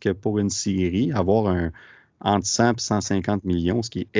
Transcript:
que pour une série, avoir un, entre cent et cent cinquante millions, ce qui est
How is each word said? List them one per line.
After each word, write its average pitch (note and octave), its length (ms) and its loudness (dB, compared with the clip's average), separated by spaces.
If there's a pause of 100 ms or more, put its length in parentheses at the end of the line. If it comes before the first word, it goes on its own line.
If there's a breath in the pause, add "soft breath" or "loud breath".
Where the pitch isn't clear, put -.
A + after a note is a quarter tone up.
que G#2+ 60 0
pour G#2 280 -2
une G2+ 140 0
série, F#2+ 600 0
avoir G#2 360 2
un, F2+ 240 0 (480 loud breath)
entre G2 260 0
cent A#2 280 2
et A#2+ 60 -8
cent G#2 220 -2
cinquante G2 440 -2
millions, F2+ 360 0
ce A2 80 -6
qui - 120 -6
est - 80 -10 (100)